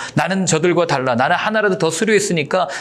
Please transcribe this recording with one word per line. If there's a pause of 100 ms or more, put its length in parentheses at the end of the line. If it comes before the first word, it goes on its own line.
(140)
"나는
저들과
달라.
나는
하나라도
더
수료했으니까 (120)